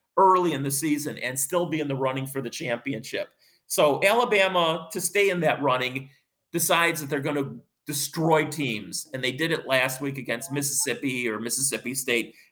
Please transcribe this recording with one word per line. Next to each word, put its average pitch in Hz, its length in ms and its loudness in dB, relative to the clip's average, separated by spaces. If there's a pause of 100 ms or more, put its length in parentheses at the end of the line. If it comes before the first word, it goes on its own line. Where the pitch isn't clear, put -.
(160)
early 180 360 6
in 139 100 -2
the 139 80 -2
season 147 480 -2
and 131 200 -6
still 175 280 0
be 156 140 -2
in 143 80 -4
the 139 60 -2
running 135 320 -2
for 135 160 -6
the 117 80 -8
championship. 117 760 -6 (400)
So 147 340 4
Alabama, 190 920 2
to 190 80 -6
stay 202 300 2
in 180 100 0
that 139 220 2
running, 127 480 0 (420)
decides 170 480 2
that 143 80 -6
they're 143 120 0
gonna 143 340 -2 (320)
destroy 156 640 2
teams. 107 680 -4
And 127 80 -6
they 127 100 0
did 160 200 0
it - 140 -2
last 131 340 2
week 139 180 -4
against 120 340 -6
Mississippi 127 760 -2
or 107 100 -2
Mississippi 117 560 -4
State. 120 400 -2 (180)